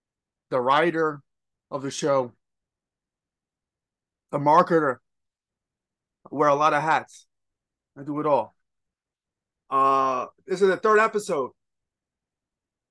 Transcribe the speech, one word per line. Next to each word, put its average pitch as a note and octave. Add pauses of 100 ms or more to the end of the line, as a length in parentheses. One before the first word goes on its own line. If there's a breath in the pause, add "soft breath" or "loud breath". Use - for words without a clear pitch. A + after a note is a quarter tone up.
(500)
the C3+
writer D3+ (480)
of C#3
the C#3
show, C3+ (2000)
the C#3+
marketer. D3+ (1300)
I -
wear D3
a C#3+
lot D3+
of C#3+
hats. D3 (680)
I C#3
do C#3+
it D3+
all. C3 (1120)
Uh, C3+ (180)
this F#3
is G3+
the F3+
third G#3+
episode. G3 (1400)